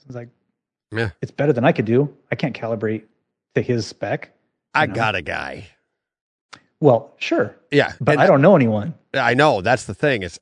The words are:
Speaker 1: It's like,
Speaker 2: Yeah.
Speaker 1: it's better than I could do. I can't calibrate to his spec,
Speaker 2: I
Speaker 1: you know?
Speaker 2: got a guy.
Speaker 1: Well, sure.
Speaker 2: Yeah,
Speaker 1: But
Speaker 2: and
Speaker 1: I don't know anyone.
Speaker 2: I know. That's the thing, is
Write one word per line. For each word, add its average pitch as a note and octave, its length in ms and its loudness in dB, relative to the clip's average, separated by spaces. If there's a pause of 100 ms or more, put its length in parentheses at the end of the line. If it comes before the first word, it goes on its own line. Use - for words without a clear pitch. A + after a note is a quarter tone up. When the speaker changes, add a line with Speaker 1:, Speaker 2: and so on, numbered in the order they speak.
Speaker 1:
It's B2+ 100 -16
like, A#2+ 140 -16 (640)
Speaker 2:
Yeah. A2 180 -4 (100)
Speaker 1:
it's - 100 -10
better D3 220 0
than A#2+ 140 0
I C3 60 6
could B2 120 -2
do. B2 240 0 (240)
I - 40 -4
can't B2+ 200 -6
calibrate A2 460 -6 (520)
to B2+ 60 -2
his A#2 260 -2
spec, - 460 -10 (400)
Speaker 2:
I D3+ 100 2
Speaker 1:
you D3+ 60 0
know? G#2 60 -8
Speaker 2:
got A2 200 -2
a F#2 80 -6
guy. D2 460 -10 (1120)
Speaker 1:
Well, B2 380 2
sure. - 380 -4 (140)
Speaker 2:
Yeah, C#3 300 2
Speaker 1:
But A#2+ 120 0
Speaker 2:
and - 100 2
Speaker 1:
I G3 40 4
don't D3 160 4
know F#3 140 8
anyone. A2+ 380 0 (200)
Speaker 2:
I A#2+ 180 0
know. C3 300 2
That's A#2+ 240 0
the G2+ 80 -8
thing, C3 280 -2
is F2 200 -10